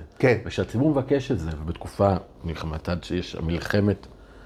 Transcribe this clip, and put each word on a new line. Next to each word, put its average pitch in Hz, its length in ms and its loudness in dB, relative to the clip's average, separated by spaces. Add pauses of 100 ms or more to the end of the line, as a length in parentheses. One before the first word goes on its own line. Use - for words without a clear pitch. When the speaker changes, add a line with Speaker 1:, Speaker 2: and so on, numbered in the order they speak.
(200)
Speaker 1:
כן. 120 260 6
Speaker 2:
וכשהציבור 110 440 0
מבקש 139 420 0
את 98 80 0
זה, 80 100 -4 (120)
ובתקופה, 90 540 2 (280)
מהצד 80 600 -4
שיש, - 320 -4
המלחמת, 92 720 0 (380)